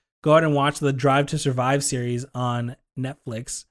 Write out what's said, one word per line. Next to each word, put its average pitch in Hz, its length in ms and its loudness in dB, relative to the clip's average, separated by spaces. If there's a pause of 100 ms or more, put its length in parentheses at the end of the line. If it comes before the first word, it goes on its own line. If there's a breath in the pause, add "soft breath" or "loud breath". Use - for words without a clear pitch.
(240)
go 151 80 4
ahead 160 100 8
and 151 120 2
watch 143 260 0
the 143 120 2
Drive 139 340 2
to 151 120 -4
Survive 135 460 0
series 123 400 -4 (100)
on 120 420 -4 (220)
Netflix. 127 720 -10